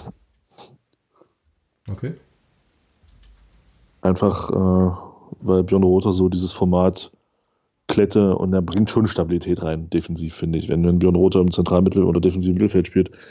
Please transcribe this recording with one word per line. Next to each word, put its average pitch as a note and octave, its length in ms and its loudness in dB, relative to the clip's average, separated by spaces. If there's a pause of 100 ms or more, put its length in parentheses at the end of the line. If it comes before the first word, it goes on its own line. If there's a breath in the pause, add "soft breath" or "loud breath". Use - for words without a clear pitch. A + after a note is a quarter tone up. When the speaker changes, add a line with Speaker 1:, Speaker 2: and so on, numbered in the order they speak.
(1900 loud breath)
Speaker 1:
Okay. B2+ 240 -10 (1900)
Speaker 2:
Einfach, F#2+ 480 -2
äh, F#2 460 2 (460 loud breath)
weil F#2 220 0
Björn F#2+ 180 2
Rother F#2+ 300 2
so F#2 160 2
dieses F2+ 240 -4
Format F2+ 580 0 (760)
Klette G2+ 500 2
und F#2 180 -2
er F#2 80 0
bringt G2+ 280 0
schon A2 160 0
Stabilität F2 560 -4
rein, D#2+ 280 -6
defensiv, E2 440 -6
finde E2 240 -4
ich. D2+ 100 -8
Wenn, E2+ 180 0
wenn F2 120 4
Björn F2+ 180 2
Rother F#2 240 4
im F2+ 100 2
zentralen F2+ 340 0
Mittel- F#2 200 2
oder F2 160 0
defensiven F#2 340 0
Mittelfeld F#2+ 320 0
spielt, F#2 240 0 (200 loud breath)